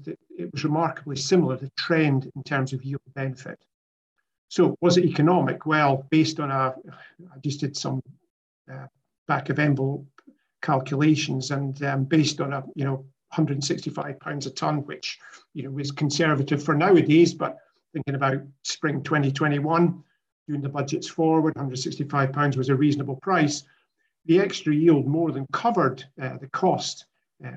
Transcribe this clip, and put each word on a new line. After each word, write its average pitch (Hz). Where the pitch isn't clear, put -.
the, 160
it 175
was 143
remarkably 151
similar, 139
the 135
trend 147
in 139
terms 135
of 131
yield 139
benefit. 131
So 156
was 175
it 180
economic? 151
Well, 147
based 156
on 143
a, 131
I 139
just 139
did 139
some, 135
uh, 135
back 143
of 139
envelope 139
calculations, 143
and, 139
um, 139
based 147
on 139
a, 135
you 139
know, 135
hundred 147
and -
sixty-five -
pounds 147
a -
tonne, 151
which, -
you 143
know, 135
is 139
conservative 147
for 160
nowadays, 165
but -
thinking 139
about 135
spring 139
twenty 139
twenty-one, 156
doing 147
the 135
budgets 135
forward, 160
hundred 131
sixty-five 135
pounds 143
was 131
a 139
reasonable 139
price. 165
The 165
extra 180
yield 151
more 156
than 135
covered, 175
uh, 127
the 131
cost, -
uh, 123